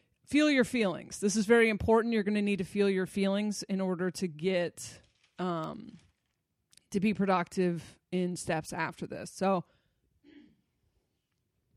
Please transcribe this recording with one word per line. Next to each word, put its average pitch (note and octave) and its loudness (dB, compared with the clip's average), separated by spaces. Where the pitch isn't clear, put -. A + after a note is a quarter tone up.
feel D4+ 4
your C4 6
feelings. F#3+ -2
This G3+ 2
is G#3 2
very A3+ 6
important. A3+ 2
You're G#3+ 2
gonna G#3 0
need G3+ 0
to F#3+ -4
feel G3+ 0
your F#3 0
feelings G3 -2
in F#3+ -4
order F#3 -2
to - -6
get, E3+ -4
um, D#3+ -6
to G3+ -2
be G#3 2
productive F3+ 0
in F3+ -2
steps D#3+ -6
after - -6
this. - -12
So F#3+ 0